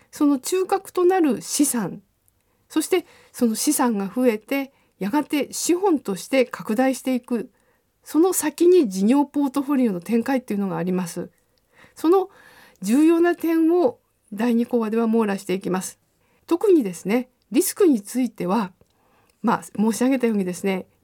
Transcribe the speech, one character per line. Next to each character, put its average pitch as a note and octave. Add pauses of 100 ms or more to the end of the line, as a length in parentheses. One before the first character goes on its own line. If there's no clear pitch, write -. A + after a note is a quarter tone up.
(120)
そ -
の C#4+
中 F#4
核 F#4+
と F4+
な F#4
る C4+
資 -
産、 F#3 (680)
そ D#4
し -
て、 F4+ (280)
そ -
の A3
資 D4
産 A#3+
が G3
増 B3+
え G#3+
て、 C4+ (260)
や F#3+
が C#4+
て -
資 -
本 F4
と G3
し -
て C4
拡 G#3+
大 C4
し -
て C4
い A#3+
く、 - (520)
そ -
の F4+
先 D#4
に F4
事 F#3+
業 C#4
ポ C#4+
ー C4+
ト C4+
フ C#4
ォ -
リ B3+
オ -
の F3+
展 A3
開 C4+
っ -
て A3
い G3+
う -
の G3
が E3+
あ E3+
り F3+
ま F#3
す。 - (640)
そ -
の F#4 (520)
重 A#3
要 E4
な F4
点 E4
を F4 (340)
第 A3+
二 A#3
講 A#3+
話 A3
で A3+
は A3+
網 A3+
羅 G3
し G3
て F#3
い F#3+
き F#3+
ま F#3
す。 - (460)
特 F4+
に D#4+
で F#3+
す -
ね、 A#3+ (220)
リ B3
ス -
ク G#4
に C4
つ B3
い A#3+
て -
は、 F#3+ (680)
ま A3
あ、 - (120)
申 A3
し G#3
上 B3+
げ C4+
た A#3+
よ A3+
う G#3
に G3
で F3+
す E3+
ね、 F#3+ (160)